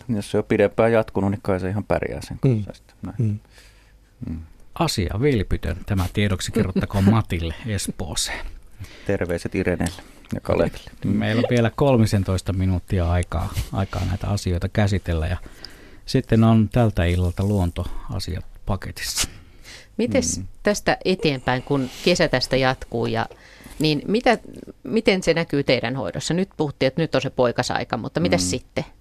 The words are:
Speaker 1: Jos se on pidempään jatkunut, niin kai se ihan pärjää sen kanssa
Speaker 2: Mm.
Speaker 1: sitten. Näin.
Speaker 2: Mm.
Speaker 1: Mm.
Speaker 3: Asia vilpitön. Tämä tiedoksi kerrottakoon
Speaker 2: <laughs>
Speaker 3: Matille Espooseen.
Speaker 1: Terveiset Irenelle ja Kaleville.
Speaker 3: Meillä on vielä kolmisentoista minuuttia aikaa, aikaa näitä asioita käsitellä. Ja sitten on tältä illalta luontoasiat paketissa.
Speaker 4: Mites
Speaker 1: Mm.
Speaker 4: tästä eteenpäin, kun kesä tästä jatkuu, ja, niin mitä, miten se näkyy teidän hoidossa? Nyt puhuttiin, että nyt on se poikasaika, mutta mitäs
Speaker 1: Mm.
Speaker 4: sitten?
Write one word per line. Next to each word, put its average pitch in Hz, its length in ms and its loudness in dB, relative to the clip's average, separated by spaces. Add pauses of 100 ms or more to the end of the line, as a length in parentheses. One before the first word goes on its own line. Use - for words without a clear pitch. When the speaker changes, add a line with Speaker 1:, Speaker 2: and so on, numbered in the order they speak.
(160)
Speaker 1:
Jos 101 160 -4
se 104 60 2
on 104 60 2
pidempään 113 480 4
jatkunut, 104 400 2
niin 101 120 -2
kai 92 160 0
se 92 100 -4
ihan 104 140 -2
pärjää - 440 -2
sen - 140 -10
kanssa 113 300 0
Speaker 2:
Mm. - 40 -14
Speaker 1:
sitten. - 260 -20
Näin. 92 160 -10
Speaker 2:
Mm. 107 220 0 (920)
Speaker 1:
Mm. 82 100 -8 (400)
Speaker 3:
Asia 104 420 -2
vilpitön. 120 640 0
Tämä 95 280 0
tiedoksi 101 380 0
kerrottakoon 98 600 0
Speaker 2:
<laughs> - 0 -
Speaker 3:
Matille 85 440 0 (120)
Espooseen. - 760 -4 (640)
Speaker 1:
Terveiset 90 480 -2
Irenelle 87 460 0 (320)
ja - 80 -2
Kaleville. 85 500 0 (140)
Speaker 3:
Meillä 107 340 0
on 123 100 2
vielä 117 260 2
kolmisentoista 107 800 2
minuuttia 92 580 0
aikaa, 90 420 -2 (200)
aikaa 95 320 -2
näitä 92 220 -2
asioita 95 420 -2
käsitellä. 90 580 0
Ja 85 100 -2 (680)
sitten 120 380 2
on 113 280 6
tältä 110 340 2
illalta 87 380 0
luontoasiat 92 1000 -2 (200)
paketissa. - 640 -4 (680)
Speaker 4:
Mites 240 420 0
Speaker 1:
Mm. 95 80 -8 (160)
Speaker 4:
tästä 202 420 2
eteenpäin, 139 580 0
kun 135 260 0 (160)
kesä 175 220 4
tästä 127 300 0
jatkuu, 131 480 0
ja, 113 200 0 (540)
niin 151 280 2
mitä, 220 300 2 (460)
miten 214 400 2
se 170 100 4
näkyy 151 300 0
teidän 123 320 0
hoidossa? 104 380 -4
Nyt 180 240 0
puhuttiin, 160 300 0
että 175 140 -2
nyt 156 140 0
on 131 60 2
se 135 80 -4
poikasaika, - 680 0
mutta 113 220 -4
mitäs 175 240 2
Speaker 1:
Mm. 90 60 -2
Speaker 4:
sitten? - 360 -6 (160)